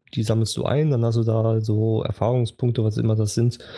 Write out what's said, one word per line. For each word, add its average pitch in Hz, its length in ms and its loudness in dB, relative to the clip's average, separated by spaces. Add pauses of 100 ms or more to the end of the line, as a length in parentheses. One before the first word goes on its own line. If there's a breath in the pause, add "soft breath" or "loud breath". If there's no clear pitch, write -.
(140)
die 120 80 -2
sammelst 110 340 0
du - 80 -4
ein, 147 260 0
dann 117 140 2
hast 117 120 0
du 113 80 2
da 110 360 2
so 110 420 0
Erfahrungspunkte, 117 840 0
was 107 120 0
immer 113 200 2
das 107 180 -2
sind. 120 240 0 (200 loud breath)